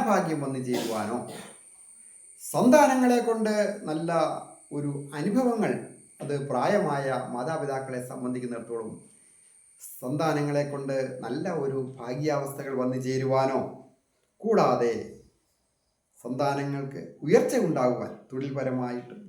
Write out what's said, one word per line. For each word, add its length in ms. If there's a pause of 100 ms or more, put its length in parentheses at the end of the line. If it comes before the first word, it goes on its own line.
ഭാഗ്യം 380
വന്നു 220
ചേരുവാനോ, 500 (1400)
സന്താനങ്ങളെ 760
കൊണ്ട് 260 (360)
നല്ല 220 (680)
ഒരു 140 (280)
അനുഭവങ്ങൾ, 540 (500)
അത് 120 (140)
പ്രായമായ 560 (280)
മാതാപിതാക്കളെ 760
സംബന്ധിക്കുന്നിടത്തോളം 840 (1080)
സന്താനങ്ങളെ 720
കൊണ്ട് 240 (280)
നല്ല 220 (180)
ഒരു 160 (200)
ഭാഗ്യാവസ്ഥകൾ 840
വന്നു 260
ചേരുവാനോ, 520 (840)
കൂടാതെ 500 (1300)
സന്താനങ്ങൾക്ക് 760 (240)
ഉയർച്ച 300 (100)
ഉണ്ടാകുവാൻ, 460 (180)
തൊഴിൽപരമായിട്ടും 1000